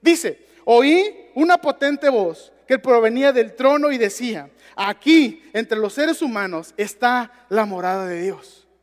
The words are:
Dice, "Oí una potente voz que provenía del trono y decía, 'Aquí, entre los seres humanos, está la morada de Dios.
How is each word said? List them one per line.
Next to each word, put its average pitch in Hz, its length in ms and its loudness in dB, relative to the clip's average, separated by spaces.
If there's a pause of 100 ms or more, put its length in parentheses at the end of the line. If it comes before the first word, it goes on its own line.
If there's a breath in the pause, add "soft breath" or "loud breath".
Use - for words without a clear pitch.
Dice, - 480 -2 (160 soft breath)
"Oí 302 680 2
una 339 240 2
potente 285 500 -2
voz 196 420 -2 (160)
que 262 120 0
provenía 240 520 2
del 226 240 0
trono 294 380 2
y 254 60 -4
decía, 202 500 -6 (260 soft breath)
'Aquí, 226 800 0
entre 220 240 -4
los 214 160 -4
seres 311 300 -2
humanos, 196 560 -8
está 240 720 -4
la 214 160 0
morada 185 400 -6
de 175 160 -8
Dios. - 440 -12 (160)